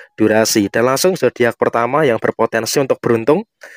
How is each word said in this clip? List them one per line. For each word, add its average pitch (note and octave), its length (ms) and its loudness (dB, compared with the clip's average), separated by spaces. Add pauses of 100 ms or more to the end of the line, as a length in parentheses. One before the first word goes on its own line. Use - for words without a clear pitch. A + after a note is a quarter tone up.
(140)
durasi. A2 560 2
Dan A#2 160 0
langsung D3 320 0
zodiak A#2+ 400 -2
pertama B2 480 0
yang A2+ 160 0
berpotensi A2+ 560 -2
untuk C3 240 -2
beruntung A#2+ 400 2 (340)